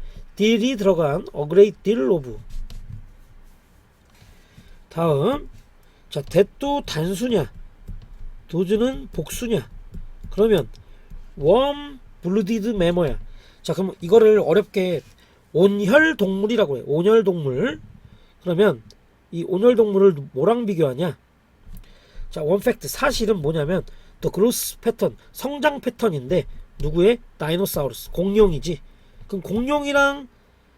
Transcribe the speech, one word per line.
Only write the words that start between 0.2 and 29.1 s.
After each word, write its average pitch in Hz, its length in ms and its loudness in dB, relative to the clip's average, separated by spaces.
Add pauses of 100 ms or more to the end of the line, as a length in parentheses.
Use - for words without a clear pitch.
did이 226 400 2
들어간 175 580 2
a 147 140 -6
great 196 340 0
deal 240 280 0
of. 127 280 -4 (2500)
다음. 165 580 0 (600)
자, 147 120 -8
that도 277 640 0
단수냐, 185 640 -2 (1000)
does는 220 600 -2
복수냐? 175 600 -6 (640)
그러면 196 380 2 (680)
warm 277 600 2 (240)
blooded 202 460 -2
mammal야. 175 500 0 (440)
자, 165 100 -4
그럼 180 300 -4
이거를 214 360 6
어렵게 180 640 0 (520)
온혈 202 600 4
동물이라고 196 640 0
해. - 60 -12
온혈 196 400 4
동물. 175 560 -2 (640)
그러면 175 400 2 (480)
이 170 160 -6
온혈 214 300 4
동물을 196 380 6 (180)
뭐랑 220 340 2
비교하냐? 160 500 -2 (1120)
자, 165 120 -8
one 175 180 2
fact, 226 280 -2
사실은 226 520 0
뭐냐면 156 440 -2 (360)
the - 120 -4
growth - 480 0
pattern, 196 360 -2 (160)
성장 285 480 -2
패턴인데 170 680 -2 (340)
누구의? 175 380 2 (200)
다이노사우루스, 156 720 -4
공룡이지. 175 720 0 (480)